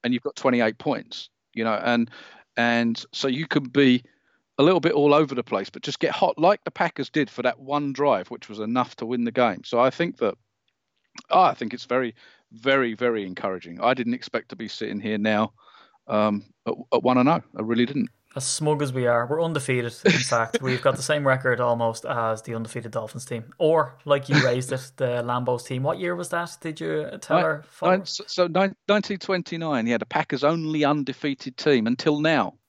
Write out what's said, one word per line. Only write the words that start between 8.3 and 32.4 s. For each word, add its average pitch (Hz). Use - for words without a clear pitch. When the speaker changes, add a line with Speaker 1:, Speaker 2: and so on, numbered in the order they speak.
Speaker 1:
was 107
enough 120
to 117
win 120
the 117
game. 117
So 120
I 127
think -
that, 104
oh, 180
I 151
think 117
it's 123
very, 123
very, 123
very 113
encouraging. 92
I 127
didn't 120
expect -
to -
be 110
sitting 107
here 107
now, 107
um, 107
at, 117
at -
one 127
and 127
oh. 160
I -
really 117
didn't. 143
Speaker 2:
As 131
smug 151
as 131
we 127
are, 120
we're 156
undefeated, 135
in 202
Speaker 1:
<laughs> -
Speaker 2:
fact. 123
We've 127
got 139
the 131
same 147
record 127
almost 117
as 113
the 117
undefeated 113
Dolphins 117
team. 113
Or, 156
like 139
you 143
raised 127
it, 131
the 120
Lambos 123
team. 131
What 160
year 180
was 175
that? 170
Did 156
you 156
tell 165
Speaker 1:
Ni-, 180
Speaker 2:
her? 156
Speaker 1:
nine, 185
so, -
so 180
nine, 190
nineteen 202
twenty-nine, 165
he 117
had 117
a -
Packers 147
only 156
undefeated 139
team 127
until 139
now. 151